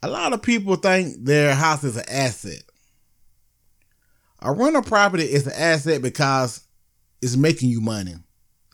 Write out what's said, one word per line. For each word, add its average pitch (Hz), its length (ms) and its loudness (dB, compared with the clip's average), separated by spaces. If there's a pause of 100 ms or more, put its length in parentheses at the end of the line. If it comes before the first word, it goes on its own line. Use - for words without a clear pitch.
A - 60 -6
lot 302 240 -4
of 233 80 -4
people 196 340 0
think 185 480 0
their 143 320 4
house 147 300 2
is 120 100 -4
an 117 140 -8
asset. 117 520 -4 (1800)
A 127 100 -4
rental 262 300 2
property 202 420 2
is 135 240 0
an 135 80 -8
asset 156 460 0
because 131 680 -2 (540)
it's 123 160 -2
making 139 320 2
you 117 100 0
money. 104 360 -6 (580)